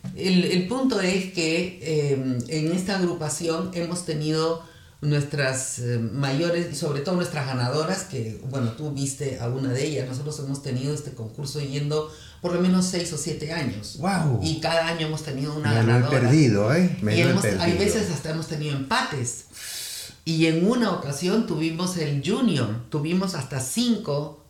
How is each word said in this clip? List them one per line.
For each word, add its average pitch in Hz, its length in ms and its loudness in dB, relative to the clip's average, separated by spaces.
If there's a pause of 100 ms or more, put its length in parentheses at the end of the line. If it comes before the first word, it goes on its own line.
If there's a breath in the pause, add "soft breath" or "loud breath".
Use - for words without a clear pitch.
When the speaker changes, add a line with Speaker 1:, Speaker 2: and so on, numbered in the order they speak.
(160)
Speaker 1:
el, 180 300 4
el 180 220 2
punto 240 340 0
es 185 320 0
que, 170 480 -2
eh, 139 560 0 (100)
en 156 240 -2
esta 190 260 -2
agrupación 165 760 -2
hemos 170 320 -4
tenido 160 580 0 (380 loud breath)
nuestras, 143 800 0
eh, 120 180 -2
mayores 139 720 0
y 139 40 -8
sobre 139 260 -2
todo 185 140 0
nuestras 151 320 -2
ganadoras, 147 560 0
que, 110 360 -6 (100)
bueno, 120 240 -2
tú 151 180 -6
viste 139 480 -4
a 120 100 -4
una 131 240 -2
de 143 120 0
ellas. 139 220 -2
Nosotros 139 320 -6
hemos 135 240 -6
tenido 135 300 -2
este - 180 -8
concurso 123 500 -8
yendo 147 480 -2 (320 loud breath)
por 175 120 0
lo 170 80 2
menos 185 240 4
seis 170 280 -2
o 151 40 -4
siete 151 360 -4
años. 113 460 -4
Speaker 2:
Guau. 160 440 2
Speaker 1:
Y 160 160 0
cada 165 280 2
año 160 200 -2
hemos 156 160 -4
tenido 143 320 -4
una 147 140 0
Speaker 2:
Me 110 60 4
lo 113 60 4
he 113 40 6
Speaker 1:
ganadora. 123 360 4
Speaker 2:
perdido, 120 540 6
¿eh? 180 260 4
Me 104 160 2
Speaker 1:
Y 170 60 6
Speaker 2:
lo 165 60 6
he - 20 6
Speaker 1:
hemos, 196 140 4
hay 208 120 4
Speaker 2:
perdido. 175 220 2
Speaker 1:
veces 208 320 2
hasta 156 200 -4
hemos 156 160 -4
tenido 151 280 -4
empates. 139 720 -2 (800 loud breath)
Y 160 220 4
en 165 220 4
una 233 220 4
ocasión 180 560 0
tuvimos 165 500 -2
el 143 280 0
junior, 185 420 2 (220)
tuvimos 175 460 0
hasta 139 260 -4
cinco 156 880 -2